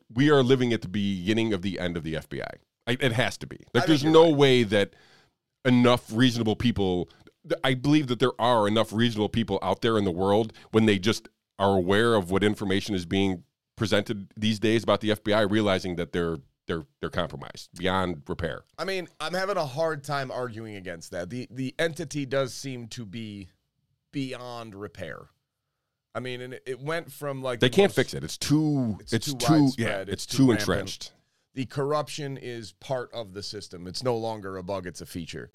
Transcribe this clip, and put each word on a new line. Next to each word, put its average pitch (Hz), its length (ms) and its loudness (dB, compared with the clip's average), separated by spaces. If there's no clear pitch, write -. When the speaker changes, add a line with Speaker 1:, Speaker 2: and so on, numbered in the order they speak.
Speaker 1:
we 135 180 4
are 139 120 6
living 123 320 4
at 107 80 -2
the - 60 -10
beginning 101 680 0
of 90 80 -2
the 95 180 -4
end 87 160 -4
of 82 60 -6
the 80 140 -6
F 76 120 -10
B 65 140 -8
I. - 80 -8
I, 123 140 -2
it 135 120 0
has 110 260 0
to - 80 -14
be. - 100 -14
Like, - 120 -20
Speaker 2:
I - 100 0
think - 80 2
Speaker 1:
there's 151 160 4
Speaker 2:
you're 156 100 2
Speaker 1:
no 160 120 12
Speaker 2:
right. 160 120 6
Speaker 1:
way 135 280 6
that 101 300 2
enough 123 480 4
reasonable 113 440 2
people, 95 540 0
th-, - 160 -4
I 131 120 2
believe 143 320 2
that 120 140 -2
there 127 180 0
are 113 280 4
enough 107 260 2
reasonable 107 360 2
people 101 320 -2
out 90 220 -2
there 113 160 2
in 101 60 2
the 98 60 0
world 101 420 2
when 110 160 4
they 104 120 6
just 104 300 -2
are 98 180 4
aware 101 380 4
of 92 160 0
what 95 120 2
information 101 520 0
is 92 100 -4
being 95 380 0
presented 101 600 -2
these 107 220 0
days 110 240 2
about 101 180 2
the 107 100 -2
F 107 120 -2
B 107 100 0
I, 107 100 4
realizing 95 540 0
that 85 160 -6
they're, 85 260 -2
they're, 82 200 -6
they're 80 100 -6
compromised 71 680 -8
beyond 90 520 -2
repair. 80 340 -6
Speaker 2:
I 160 60 -6
mean, 185 240 -6
I'm 160 140 -6
having 190 220 -2
a 160 100 -2
hard 151 380 -4
time 139 260 -6
arguing 110 460 -8
against 87 340 -12
that. 90 180 -8
The, 120 220 -10
the 131 280 -8
entity 151 460 -4
does 135 300 -4
seem 123 340 -12
to 117 160 -12
be 101 440 -12
beyond 120 600 -10
repair. 87 520 -12
I 113 60 -8
mean, 123 200 -10
and 127 140 -14
it, - 120 -16
it 127 140 -8
went 160 320 -8
from, 139 300 -8
like, 123 180 -4
Speaker 1:
They 131 80 8
Speaker 2:
the - 80 -4
Speaker 1:
can't 196 140 6
Speaker 2:
most - 60 -10
Speaker 1:
fix - 180 0
it. 69 100 -8
It's - 140 -10
too, 143 640 2
Speaker 2:
It's - 120 -14
Speaker 1:
it's 113 140 0
Speaker 2:
too 139 120 -6
Speaker 1:
too, 120 140 4
yeah, 160 80 6
Speaker 2:
widespread. 110 480 0
Speaker 1:
it's 98 160 -6
Speaker 2:
It's - 20 -12
Speaker 1:
too - 100 -8
Speaker 2:
too 135 140 6
rampant. 107 180 4
Speaker 1:
entrenched. 95 440 -4
Speaker 2:
The 131 120 -8
corruption 143 720 -6
is 117 360 -12
part 127 400 -8
of 107 220 -12
the 98 80 -10
system. 92 440 -12
It's 90 160 -10
no 123 140 0
longer 107 400 -6
a 92 60 -10
bug, 92 240 -6
it's 87 140 -12
a 85 60 -14
feature. 78 480 -10